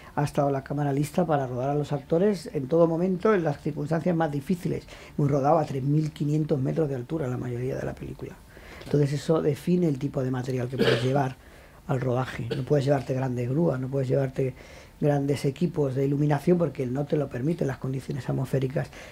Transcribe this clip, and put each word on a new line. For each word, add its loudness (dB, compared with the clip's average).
ha 2
estado 2
la -2
cámara -2
lista 0
para 2
rodar -2
a 0
los -2
actores 0
en -2
todo 6
momento, 2
en 4
las -2
circunstancias 0
más 2
difíciles. -2
Hemos 4
rodado 4
a 2
tres -4
mil 2
quinientos 0
metros 0
de -2
altura -4
la -2
mayoría -4
de -4
la -6
película. -12
Entonces 2
eso 0
define 0
el -2
tipo -4
de -2
material -4
que -8
puedes 2
llevar 0
al 0
rodaje. -2
No -4
puedes 2
llevarte 0
grandes -2
grúas, 2
no -4
puedes -2
llevarte 0
grandes 2
equipos 0
de 2
iluminación 4
porque 0
no -2
te 0
lo 0
permiten -2
las -2
condiciones -6
atmosféricas. -2